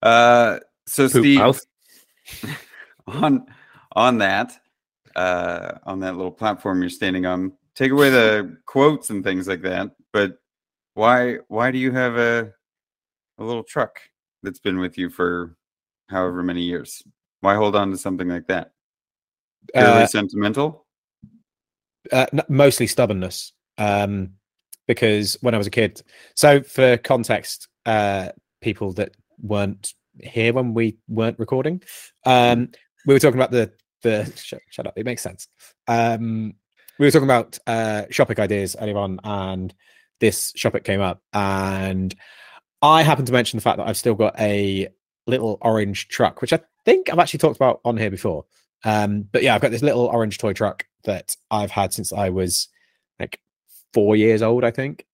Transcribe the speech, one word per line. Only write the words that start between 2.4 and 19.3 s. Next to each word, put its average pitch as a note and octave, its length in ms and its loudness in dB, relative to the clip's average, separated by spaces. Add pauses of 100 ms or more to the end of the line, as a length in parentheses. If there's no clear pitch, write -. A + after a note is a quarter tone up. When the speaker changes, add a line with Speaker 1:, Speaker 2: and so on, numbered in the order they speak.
Speaker 1:
on, C#3 380 0 (480)
on A#2+ 260 2
that, G2 360 -2 (600)
uh, F2+ 580 -4 (120)
on F#2+ 160 -10
that F#2 140 -8
little F#2 160 -8
platform F#2+ 500 -4
you're F2+ 100 -4
standing F#2 340 -4
on, F2+ 280 -4 (220)
take C3 160 0
away C#3 200 4
the G#2+ 440 2 (120)
quotes C#3+ 420 2
and G2+ 140 -6
things F#2 240 -4
like F#2 160 -6
that, F#2 280 -4 (220)
but G3+ 240 0 (560)
why, B2 440 2 (100)
why A#2 240 -2
do B2+ 80 -4
you B2+ 120 -2
have B2 240 -2
a, A#2 380 0 (840)
a G#2+ 40 -12
little A2+ 200 -8
truck - 360 -6 (440)
that's G2 160 -12
been F#2+ 200 -4
with F#2 180 -6
you F2+ 120 -6
for F2 480 -6 (520)
however F2+ 340 -4
many F2+ 180 -4
years? F2 400 -8 (400)
Why G2 140 2
hold G#2 200 0
on G2+ 160 0
to F#2 60 -8
something F2+ 320 -6
like F2 180 -8
that? F2+ 260 -6 (1000)